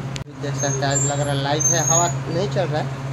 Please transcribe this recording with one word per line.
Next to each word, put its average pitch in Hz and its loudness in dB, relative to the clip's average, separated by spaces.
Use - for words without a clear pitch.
देख 139 -4
सकते 139 -2
हैं 139 0
आज 139 2
लग 139 0
रहा 143 0
है 139 0
लाइट 151 2
है, 165 4
हवा 165 4
नहीं 170 -2
चल 190 0
रहा 151 0
है, - -6